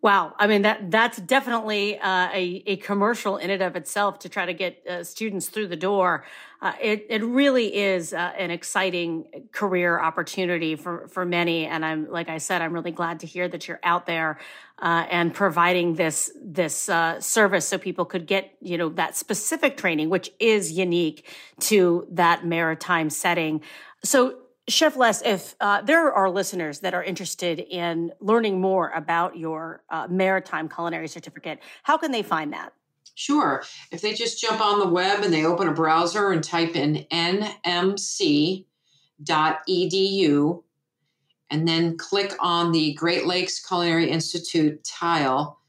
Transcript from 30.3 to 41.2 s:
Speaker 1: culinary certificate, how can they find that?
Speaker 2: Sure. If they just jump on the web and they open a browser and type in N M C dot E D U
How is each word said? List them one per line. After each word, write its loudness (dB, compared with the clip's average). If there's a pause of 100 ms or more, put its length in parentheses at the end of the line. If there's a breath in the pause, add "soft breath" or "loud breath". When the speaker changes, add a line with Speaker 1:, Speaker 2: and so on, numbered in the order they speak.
Speaker 1:
culinary -6
certificate, -12 (240 loud breath)
how 2
can -2
they 0
find -2
that? -12 (440)
Speaker 2:
Sure. 0 (260 loud breath)
If -10
they -2
just -4
jump 0
on 4
the 4
web 2
and 2
they 2
open 2
a 0
browser 2
and 2
type -2
in 0
N 0 (140)
M 0
C 0 (560)
dot 0
E 2
D 2 (220)
U 2 (840)